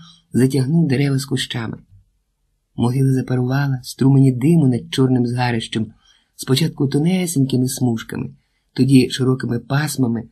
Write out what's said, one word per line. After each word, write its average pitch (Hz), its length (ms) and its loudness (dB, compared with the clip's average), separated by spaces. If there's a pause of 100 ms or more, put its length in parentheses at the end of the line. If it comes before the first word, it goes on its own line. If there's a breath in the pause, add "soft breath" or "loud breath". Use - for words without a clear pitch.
(340 loud breath)
затягнув 135 540 2
дерева 135 300 0
з 131 80 -6
кущами. 123 520 -6 (960)
Могила 131 380 0
запарувала, 127 680 -2
струмені 135 480 4
диму 139 360 2
над 120 260 -2
чорним 127 340 2
згарищем, 117 680 -4 (420 soft breath)
спочатку 139 520 -2
тонесенькими 143 800 0
смужками, - 680 -4 (380)
тоді 131 360 4
широкими 127 500 -2
пасмами, 131 720 -2